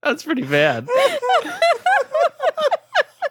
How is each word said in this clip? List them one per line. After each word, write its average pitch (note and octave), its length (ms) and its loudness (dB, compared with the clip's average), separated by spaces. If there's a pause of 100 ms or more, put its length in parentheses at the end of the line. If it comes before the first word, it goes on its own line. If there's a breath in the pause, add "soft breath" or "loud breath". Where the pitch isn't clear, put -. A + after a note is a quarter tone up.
<laughs> - 20 -18
That's D4+ 200 -2
pretty C#4+ 200 -4
bad. C#3 500 0
<laughs> D5+ 2500 0